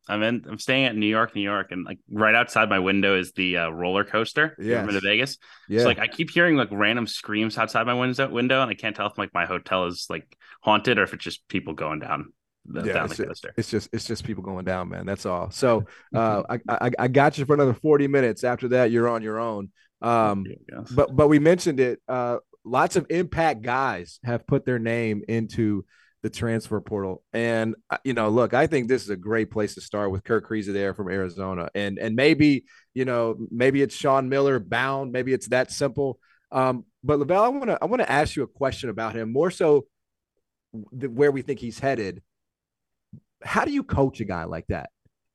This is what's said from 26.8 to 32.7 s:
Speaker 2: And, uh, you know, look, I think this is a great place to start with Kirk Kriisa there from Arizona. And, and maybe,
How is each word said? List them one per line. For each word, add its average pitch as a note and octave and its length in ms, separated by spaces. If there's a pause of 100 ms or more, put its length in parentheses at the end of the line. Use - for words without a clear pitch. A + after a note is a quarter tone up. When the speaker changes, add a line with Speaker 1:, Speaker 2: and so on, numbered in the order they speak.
Speaker 2:
And, A2+ 420 (140)
uh, - 160
you C3 80
know, A2 160
look, A2+ 240
I D3 140
think C3+ 200
this B2+ 160
is G2+ 60
a G2 80
great G#2+ 340
place G#2+ 240
to F#2 60
start G#2 300
with F#2+ 120
Kirk A2 240
Kriisa G#2 240
there G2 220
from F#2+ 160
Arizona. F#2 640
And, G2+ 240
and A2 160
maybe, C#3+ 480 (300)